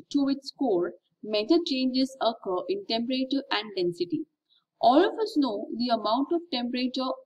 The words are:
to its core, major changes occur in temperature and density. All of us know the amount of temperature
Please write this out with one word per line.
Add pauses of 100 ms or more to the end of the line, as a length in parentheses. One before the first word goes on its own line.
(120)
to
its
core, (300)
major
changes
occur (120)
in
temperature
and
density. (520)
All
of
us
know (100)
the
amount
of (120)
temperature (160)